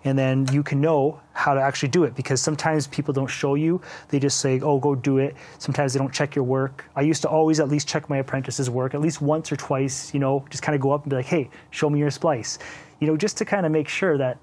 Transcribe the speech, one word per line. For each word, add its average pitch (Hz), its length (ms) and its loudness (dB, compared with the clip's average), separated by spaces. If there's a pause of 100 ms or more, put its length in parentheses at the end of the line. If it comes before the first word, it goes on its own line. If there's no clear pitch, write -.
And 135 140 2
then 131 340 2
you 143 100 2
can 139 180 0
know 151 400 2 (120)
how - 220 2
to 135 60 2
actually 135 300 0
do 175 140 4
it, 127 100 -2
because 131 260 -2
sometimes 156 480 0
people 147 260 -4
don't 135 140 0
show 139 260 0
you. 165 260 2 (280)
They 143 100 0
just 135 200 0
say, 131 220 0
"Oh, 143 180 2
go 139 160 2
do 135 240 0
it." 139 180 0 (220)
Sometimes 139 340 0
they 135 60 0
don't 135 140 -2
check 143 220 -2
your 139 100 0
work. 135 400 -2 (120)
I 139 60 0
used 151 200 2
to - 60 0
always 156 320 4
at 143 80 2
least 147 200 0
check - 220 -4
my 139 80 0
apprentices' 131 500 -4
work 127 260 -2
at 143 60 -4
least 156 220 0
once 156 300 0
or 143 40 -2
twice, 135 560 -4
you 143 80 0
know, 135 300 2
just - 120 -10
kinda 151 160 0
go 135 120 2
up 143 140 0
and 143 60 -6
be 139 60 0
like, 127 100 -4
"Hey, 151 220 0 (220)
show - 180 0
me 147 120 2
your 147 100 2
splice." 135 480 -2 (420)
You 151 60 0
know, 156 100 2
just 202 220 -2
to 214 60 -2
kinda 190 240 0
make 156 200 0
sure 165 300 0
that 127 240 -2